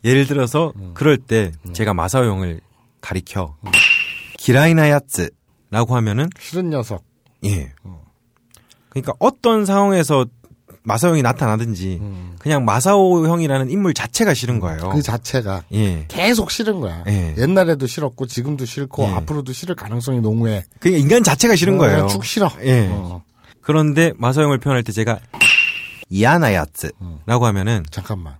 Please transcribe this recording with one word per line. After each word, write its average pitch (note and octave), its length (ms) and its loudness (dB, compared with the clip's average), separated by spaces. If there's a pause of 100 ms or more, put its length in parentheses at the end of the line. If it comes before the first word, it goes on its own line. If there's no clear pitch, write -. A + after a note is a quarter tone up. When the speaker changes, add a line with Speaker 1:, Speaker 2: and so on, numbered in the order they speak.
Speaker 1:
예를 C3 240 4
들어서 C#3 480 0
Speaker 2:
음. F#2+ 200 -14
Speaker 1:
그럴 C#3 220 4
때 A2 360 0 (120)
Speaker 2:
음. F2+ 60 -12
Speaker 1:
제가 G#2 220 -2
마사오 F#2 320 0
형을 F#2+ 340 -4 (400)
가리켜 F2+ 560 -8 (100)
Speaker 2:
음. G2 60 -6 (640)
Speaker 1:
기라이나 D3+ 520 4
야츠라고 A#2+ 1040 -2
하면은 A2+ 320 0 (100)
Speaker 2:
싫은 F3 340 -6
녀석. A2 320 -6 (420)
Speaker 1:
예. E2 260 -4 (140)
Speaker 2:
음. F#2 100 -18 (960)
Speaker 1:
그러니까 - 280 -6
어떤 A3+ 480 2
상황에서 F#3 600 2 (580)
마사오 A2+ 280 2
형이 D#3 100 4
나타나든지 G#2+ 800 0
Speaker 2:
음. F2+ 380 -12
Speaker 1:
그냥 D3 260 0
마사오 F3 600 4
형이라는 C#3+ 420 0
인물 F#3 240 0
자체가 - 400 0
싫은 B2 220 -2
Speaker 2:
음. A2 60 0
Speaker 1:
거예요. E2 280 -4
Speaker 2:
그 C#3+ 140 0
자체가 A2 580 -4 (120)
Speaker 1:
예. F#2+ 340 0
Speaker 2:
계속 G#3+ 420 0
싫은 G#3+ 300 -4
거야. F2 280 -8
Speaker 1:
예. F2+ 300 0
Speaker 2:
옛날에도 D#3+ 480 2
싫었고 C3 400 -6
지금도 C3 400 -6
싫고 C3 380 -6
Speaker 1:
예. G#2 60 0
Speaker 2:
앞으로도 B2+ 440 -4
싫을 F3 220 -8
가능성이 A#2+ 460 -4
농후해. A2 420 -2 (160)
Speaker 1:
그냥 F3 200 2
인간 F3 240 4
자체가 G3 320 4
싫은 F#3+ 200 2
Speaker 2:
어, - 20 2
Speaker 1:
거예요. G2 300 4
Speaker 2:
축 G2+ 180 -4
싫어. G3 240 0 (140)
Speaker 1:
예. B2 280 4
Speaker 2:
어. F2+ 300 -6 (400)
Speaker 1:
그런데 D#3 560 2
마사오 C3 280 2
형을 C#3+ 120 2
표현할 B2+ 260 0
때 A#2 80 -8
제가 A2 280 -2 (920)
이하나 A#2+ 460 4
야츠라고 D2+ 480 -4
Speaker 2:
음. F2+ 420 -2
Speaker 1:
하면은 G2+ 460 0
Speaker 2:
잠깐만. F2+ 480 -10